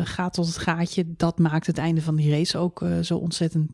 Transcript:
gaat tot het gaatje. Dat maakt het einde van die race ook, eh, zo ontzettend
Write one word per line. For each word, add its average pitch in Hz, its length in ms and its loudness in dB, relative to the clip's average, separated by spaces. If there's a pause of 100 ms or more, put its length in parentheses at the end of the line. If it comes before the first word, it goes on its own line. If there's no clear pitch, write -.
gaat 180 300 -4
tot 175 140 0
het 165 100 -4
gaatje. 170 500 0
Dat 170 320 0
maakt 160 280 2
het 170 100 0
einde 160 240 2
van 156 140 0
die 151 160 4
race 156 260 2
ook, 175 240 -2
eh, 170 180 0
zo 170 180 0
ontzettend 165 560 0